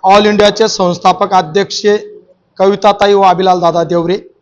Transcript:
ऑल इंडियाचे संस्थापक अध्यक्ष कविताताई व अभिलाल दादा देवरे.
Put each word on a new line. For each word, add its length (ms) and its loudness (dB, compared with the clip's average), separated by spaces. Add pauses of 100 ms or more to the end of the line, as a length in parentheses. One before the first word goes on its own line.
ऑल 220 4
इंडियाचे 420 0
संस्थापक 640 -2
अध्यक्ष 520 -2 (720)
कविताताई 560 2
व 80 2
अभिलाल 380 2
दादा 240 0
देवरे. 340 -2 (240)